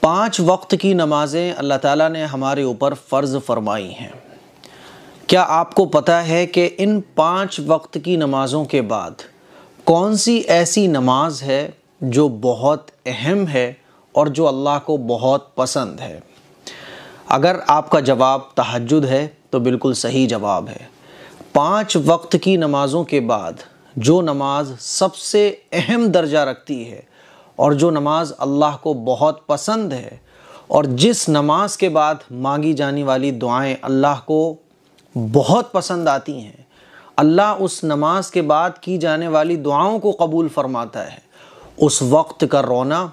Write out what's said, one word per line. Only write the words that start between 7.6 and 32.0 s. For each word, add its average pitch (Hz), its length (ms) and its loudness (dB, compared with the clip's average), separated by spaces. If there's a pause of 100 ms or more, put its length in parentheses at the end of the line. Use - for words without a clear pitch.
वक्त 156 380 -2
की 175 180 -2
नमाज़ों 139 480 -2
के 143 180 0
बाद 101 400 -6 (640)
कौन 180 300 4
सी 233 200 2 (140)
ऐसी 170 380 4
नमाज 135 540 0
है 139 180 -2 (440)
जो 131 220 2 (140)
बहुत 123 460 0 (200)
अहम 143 400 -2
है 131 180 0 (500)
और 151 140 4
जो 147 160 0
अल्लाह 143 360 0
को 156 160 -2 (100)
बहुत 123 500 0
पसंद 127 440 -4
है? 80 200 -14 (1080)
अगर 175 300 2 (100)
आपका 151 320 4
जवाब 131 560 2
तहज्जुद 123 500 0
है 135 180 0 (260)
तो 135 100 0
बिल्कुल 127 340 0
सही 131 320 0
जवाब 101 420 -2
है। - 200 -18 (680)
पाँच 190 440 2
वक्त 165 380 2
की 185 220 2
नमाज़ों 143 460 0
के 147 220 0
बाद 98 360 -4 (320)
जो 135 260 4
नमाज 143 460 -2 (120)
सबसे 202 680 0 (240)
अहम 220 360 0
दर्जा 156 340 2
रखती 135 400 -6
है 113 200 -16 (560)
और 147 140 4
जो 147 180 4
नमाज 151 480 0
अल्लाह 143 380 0
को 156 160 -4 (100)
बहुत 127 460 0
पसंद 196 440 -2
है 120 260 -12 (520)
और 147 140 4 (100)
जिस 196 340 2
नमाज 156 460 2
के 185 160 0
बाद 151 320 0 (100)